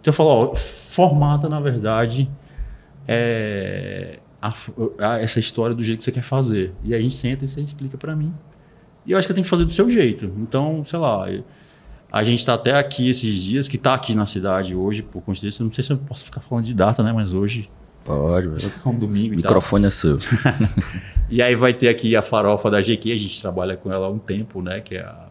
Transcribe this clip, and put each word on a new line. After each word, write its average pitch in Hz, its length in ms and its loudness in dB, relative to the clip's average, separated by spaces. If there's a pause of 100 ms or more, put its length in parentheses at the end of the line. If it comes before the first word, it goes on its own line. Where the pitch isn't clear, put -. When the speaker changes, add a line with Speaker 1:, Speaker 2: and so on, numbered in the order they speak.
Speaker 1:
Então 151 120 2
eu 147 40 4
falo, 156 140 6
ó, 127 260 4
formata, 147 920 2
na 151 120 -2
verdade, 120 680 0 (760)
é, 98 1120 -4 (220)
a, 107 120 -4 (480)
a, 110 200 0
essa 110 200 0
história 117 340 0
do 117 80 -4
jeito 113 160 -2
que - 60 -14
você - 80 -2
quer 123 100 -4
fazer. 110 500 0 (100)
E 117 120 -2
aí 113 60 2
a - 20 0
gente 127 140 0
senta 135 280 -4
e 135 40 -4
você 139 120 -8
explica 139 380 -8
pra 156 180 -8
mim. 156 160 -2 (760)
E - 60 0
eu 190 60 4
acho 190 80 2
que 190 60 -2
eu - 20 0
tenho 185 100 2
que - 60 -4
fazer 175 140 4
do 165 80 -2
seu 226 180 4
jeito. 123 480 2
Então, 143 460 -2
sei 170 140 -6
lá, 110 280 0 (840)
a 104 120 0
gente 120 200 2
tá 123 100 2
até 123 240 2
aqui 139 300 0
esses 110 340 0
dias, 131 260 -2
que 131 100 -6
tá 131 160 2
aqui 131 200 -2
na 107 120 2
cidade 95 480 -2
hoje, 101 280 -2
por 95 200 -12
coincidência. 104 400 -6
Eu 113 40 0
não 113 60 -2
sei 131 120 -4
se - 80 -2
eu 135 60 0
posso 139 260 -10
ficar - 160 -12
falando 117 240 -4
de 120 100 -6
data, 107 280 2
né? 113 100 2
Mas 107 200 0
hoje 104 380 -2 (340)
Speaker 2:
Pode, 85 440 0
velho. 80 240 -6 (120)
Speaker 1:
é 139 40 2
um 117 100 0
domingo 104 360 0
e - 80 0
tal. 107 100 2
Speaker 2:
Microfone 101 340 4
é 98 40 4
seu. 76 320 2
Speaker 1:
<laughs> - 60 -8 (1040)
E 117 80 2
aí 123 140 6
vai 123 180 4
ter 120 160 4
aqui 113 280 4
a 107 60 4
farofa 104 460 2
da 101 140 4
G 107 140 2
Q, 110 160 -4
a 120 40 0
gente 104 240 -6
trabalha 92 360 -4
com 95 160 -8
ela 95 160 -2
há - 20 -4
um 107 80 -4
tempo, 101 420 -6
né? 90 200 -6
Que - 160 -12
é 92 60 -8
a 85 280 -18